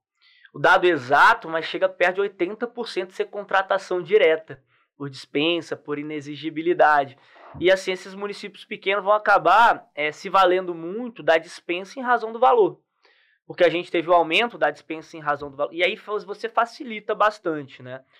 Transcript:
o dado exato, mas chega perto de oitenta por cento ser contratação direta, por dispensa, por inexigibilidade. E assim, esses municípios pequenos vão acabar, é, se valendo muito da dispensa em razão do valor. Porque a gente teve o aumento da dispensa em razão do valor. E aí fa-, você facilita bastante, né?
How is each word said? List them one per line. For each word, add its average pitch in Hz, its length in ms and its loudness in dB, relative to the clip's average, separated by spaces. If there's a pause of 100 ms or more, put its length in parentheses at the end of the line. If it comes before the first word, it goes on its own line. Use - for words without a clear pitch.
(560)
o 143 40 -14
dado 180 260 4
exato, 165 600 4
mas 160 180 -6
chega 180 220 -2
perto 185 280 0
de 196 60 -2
oitenta 202 440 -4
por 240 220 -8
cento 190 260 -8
ser 208 120 -6
contratação 190 760 -2
direta, 160 640 2 (340)
por 143 140 -10
dispensa, 156 680 -4
por 147 220 -8
inexigibilidade. 151 1160 -2 (440)
E 165 100 2
assim, 185 220 0
esses 185 240 -10
municípios 202 500 -12
pequenos 196 380 -4
vão 196 100 2
acabar, 202 800 4
é, 151 180 -4
se - 160 -12
valendo 185 460 2
muito 190 480 -10
da 160 160 2
dispensa 180 640 -8
em - 20 -8
razão 226 320 -2
do 226 60 -8
valor. 233 420 4 (640)
Porque 165 180 -2
a 170 60 6
gente 170 220 -6
teve 165 180 -2
o 180 40 2
aumento 175 440 2
da 151 140 -2
dispensa 156 460 -14
em - 20 -16
razão 147 320 -6
do 135 60 -20
valor. 143 140 -4
E 170 120 -4
aí 196 120 0
fa-, 208 220 -10
você 196 320 -10
facilita 226 640 -4
bastante, 165 680 -4
né? 127 200 -14 (160)